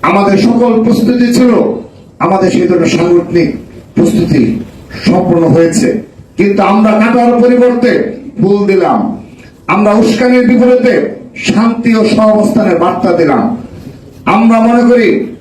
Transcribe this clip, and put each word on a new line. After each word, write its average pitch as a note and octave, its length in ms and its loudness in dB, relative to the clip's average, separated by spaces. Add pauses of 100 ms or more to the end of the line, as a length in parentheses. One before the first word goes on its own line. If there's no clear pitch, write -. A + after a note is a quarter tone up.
আমাদের G3+ 360 0
সকল A3+ 460 2
প্রস্তুতি A#3+ 500 0
ছিল, A#3+ 440 0 (420)
আমাদের F#3+ 320 0
সেই - 160 0
ধরনের E3+ 180 0
সাংগঠনিক E3+ 720 0 (400)
প্রস্তুতি - 640 0 (460)
সম্পূর্ণ F3 380 0
হয়েছে, E3+ 580 0 (360)
কিন্তু G3+ 260 0
আমরা G#3+ 280 2
কাটার A#3 500 0
পরিবর্তে B3 760 0 (220)
ফুল G3+ 240 0
দিলাম। F3 520 -2 (500)
আমরা G#3 240 0
উস্কানির A#3 560 2
বিপরীতে B3 680 2 (180)
শান্তি A3+ 600 -2
ও G#3+ 100 2
সহাবস্থানের G#3+ 720 0
বার্তা F3 360 -2
দিলাম। E3 440 -2 (680)
আমরা A3+ 340 2
মনে A#3+ 340 2
করি A3 320 0 (160)